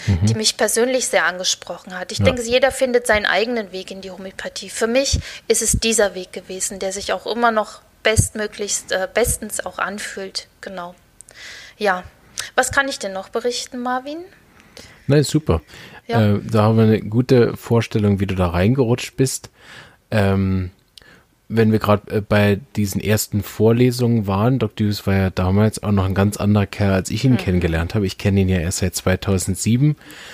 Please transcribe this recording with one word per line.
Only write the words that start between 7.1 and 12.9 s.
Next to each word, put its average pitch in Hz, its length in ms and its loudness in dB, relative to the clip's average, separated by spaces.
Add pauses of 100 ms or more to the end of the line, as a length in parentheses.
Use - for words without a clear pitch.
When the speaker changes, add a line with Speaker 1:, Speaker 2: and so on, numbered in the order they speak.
Speaker 2:
auch 185 140 -6
immer 233 240 2
noch 214 300 -4 (240)
bestmöglichst, 214 840 -2
äh, 190 220 -2
bestens 220 520 -2
auch 180 140 -10
anfühlt. 196 720 -8 (120)
Genau. 180 360 -14 (800)
Ja. 185 260 -2 (540)
Was 262 160 0
kann 277 160 2
ich 269 100 -8